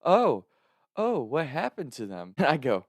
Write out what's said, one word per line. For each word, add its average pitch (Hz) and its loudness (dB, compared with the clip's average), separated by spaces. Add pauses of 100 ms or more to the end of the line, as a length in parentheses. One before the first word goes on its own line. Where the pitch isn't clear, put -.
Oh, 180 4 (500)
oh, 220 0
what 139 -4
happened 131 -8
to 113 -8
them? 92 -10
<laughs> - -12
And 180 2
I 156 4
go 120 0